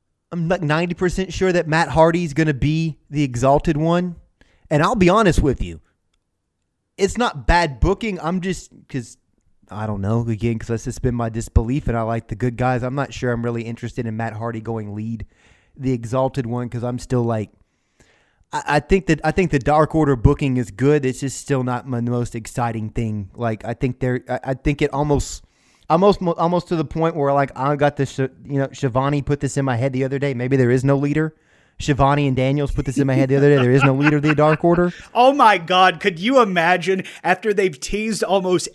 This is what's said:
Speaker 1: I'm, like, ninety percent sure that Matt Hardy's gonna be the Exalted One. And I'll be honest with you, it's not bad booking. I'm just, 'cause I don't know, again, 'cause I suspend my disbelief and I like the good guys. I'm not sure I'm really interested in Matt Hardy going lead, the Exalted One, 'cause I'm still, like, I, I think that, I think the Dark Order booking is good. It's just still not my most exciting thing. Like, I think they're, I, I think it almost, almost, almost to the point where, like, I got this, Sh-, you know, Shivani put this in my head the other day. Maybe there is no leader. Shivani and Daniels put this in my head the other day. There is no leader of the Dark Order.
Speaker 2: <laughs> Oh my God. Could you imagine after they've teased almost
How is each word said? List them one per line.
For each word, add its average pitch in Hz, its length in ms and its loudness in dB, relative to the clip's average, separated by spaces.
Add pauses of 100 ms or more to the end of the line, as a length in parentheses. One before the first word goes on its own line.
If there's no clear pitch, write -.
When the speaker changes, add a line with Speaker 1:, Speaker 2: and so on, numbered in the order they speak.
(300)
Speaker 1:
I'm, 170 180 -4
like, 180 140 0
ninety 165 320 0
percent 185 380 -2
sure 185 200 0
that 170 140 0
Matt 156 220 2
Hardy's 165 460 2
gonna 156 200 2
be 156 440 -2 (120)
the 147 140 -2
Exalted 139 520 2
One. 170 400 0 (540)
And 151 120 2
I'll 196 120 2
be 185 140 4
honest 175 320 4
with 131 200 0
you, 85 200 -8 (1160)
it's 190 220 0
not 165 300 -2
bad 160 320 2
booking. 190 400 0
I'm 170 200 -2
just, 180 300 -6 (180)
'cause 120 300 -10 (520)
I 107 160 -8
don't 101 160 -4
know, 113 260 0
again, 113 300 -2
'cause 110 120 -10
I 113 60 0
suspend 120 400 -4
my 117 140 -4
disbelief 117 580 -2
and 117 80 -2
I 113 60 -2
like 113 260 -6
the 113 80 -8
good 120 200 -4
guys. 123 260 -2
I'm 127 120 -6
not 135 180 -6
sure 123 200 -4
I'm 117 100 -4
really 117 200 -4
interested 117 440 -8
in 110 100 -6
Matt 113 180 -6
Hardy 117 260 -8
going 110 340 -8
lead, 110 300 -8 (500)
the 131 180 -4
Exalted 127 520 -2
One, 120 240 -6
'cause 117 160 -8
I'm 123 140 -6
still, 123 240 -2
like, 113 280 -4 (1000)
I, 147 140 -4
I 147 140 2
think 185 260 0
that, 156 180 0
I 156 60 0
think 180 200 0
the 147 80 0
Dark 151 360 2
Order 147 200 2
booking 131 440 2
is 110 120 -4
good. 131 360 2
It's 127 140 -4
just 135 180 -8
still 135 240 -2
not 123 260 -6
my 117 140 -4
most 120 320 -4
exciting 113 560 -6
thing. 107 440 -6
Like, 113 300 -4
I 113 80 -6
think 123 280 -4
they're, 127 280 -2
I, 127 120 -4 (100)
I 139 40 -2
think 143 280 -2
it 143 100 0
almost, 143 520 -2 (440)
almost, 185 320 4
almost 170 480 -2
to 175 80 -2
the 160 80 -2
point 160 320 -2
where, 139 160 0
like, 139 240 0
I 139 200 0
got 143 200 0
this, 139 160 -2
Sh-, 135 160 -4 (160)
you 139 140 -4
know, 139 100 0
Shivani 135 560 -2
put 143 160 -2
this 139 160 -4
in 139 80 0
my 127 120 -2
head 131 180 -2
the 131 100 -2
other 135 140 -4
day. 135 160 -2
Maybe 127 240 0
there 123 120 4
is 127 140 4
no 139 140 4
leader. 147 360 -2 (460)
Shivani 143 480 2
and 131 80 0
Daniels 139 340 0
put 139 140 -2
this 131 140 -4
in 139 100 2
my 131 60 2
head 131 140 2
the 131 60 2
other 139 140 6
day. 143 120 6
There 123 120 4
is 135 100 6
no 135 120 4
leader 147 240 2
of 143 40 0
the 151 140 2
Dark 151 260 4
Order. 170 300 2 (100)
Speaker 2:
<laughs> - 120 -20
Oh 247 180 6
my 220 260 4
God. 180 400 4
Could 175 220 -4
you 254 200 4
imagine 180 600 2 (220)
after 185 280 0
they've 190 280 -2
teased 214 420 -4
almost 180 520 0